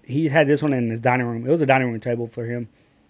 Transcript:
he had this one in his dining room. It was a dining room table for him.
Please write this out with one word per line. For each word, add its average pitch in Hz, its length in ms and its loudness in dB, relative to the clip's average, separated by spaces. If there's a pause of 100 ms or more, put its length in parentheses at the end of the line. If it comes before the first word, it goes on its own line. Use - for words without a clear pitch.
he 147 260 -2
had 147 180 4
this 143 160 2
one 147 100 0
in 120 160 0
his 113 120 -4
dining 123 260 2
room. 117 180 -6
It 131 60 -6
was 165 100 2
a 139 60 0
dining 131 240 4
room 113 80 -6
table 120 280 -4
for 113 180 -10
him. 120 220 -6 (420)